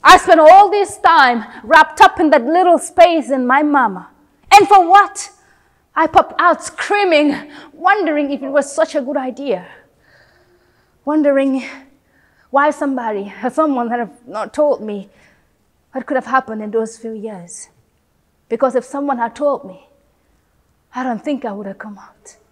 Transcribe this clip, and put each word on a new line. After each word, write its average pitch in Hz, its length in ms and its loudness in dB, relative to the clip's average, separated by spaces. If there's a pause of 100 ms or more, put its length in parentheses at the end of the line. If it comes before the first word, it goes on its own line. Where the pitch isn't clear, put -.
I 349 160 8
spent 339 220 4
all 370 280 8
this 403 300 -2
time 262 460 2 (180)
wrapped 285 380 2
up 381 180 6
in 320 120 2
that 262 140 2
little 339 340 2
space 330 520 2
in 262 160 -4
my 269 160 2
mama. 247 460 -2 (420)
And 403 160 6
for 381 200 4
what? 381 440 2 (640)
I 311 140 -2
popped - 320 0
out 339 240 0
screaming, 311 880 -2 (200)
wondering 330 600 -2
if 269 100 -10
it 269 60 -10
was 277 260 -4
such 320 220 -4
a 294 40 -2
good 269 160 -8
idea. 254 520 -8 (1400)
Wondering 277 580 -2 (880)
why 285 200 0
somebody 233 640 -8 (100)
or 247 80 -6
someone 269 380 -4
had 233 220 -6 (160)
not 208 260 -12
told 254 300 -2
me 208 260 -12 (840)
what 262 140 -12
could 277 100 -4
have 254 100 -4
happened 240 340 -4
in 214 120 -12
those 220 260 -6
few 226 140 -14
years. 202 560 -16 (800)
Because 240 260 -2
if 247 100 -2
someone 277 340 -8
had 233 180 -8
told 285 280 -4
me, 180 240 -20 (1040)
I 254 120 -10
don't 240 200 -8
think 285 200 -8
I 220 80 -8
would 202 160 -14
have 190 100 -16
come 202 200 -16
out. - 380 -20 (160)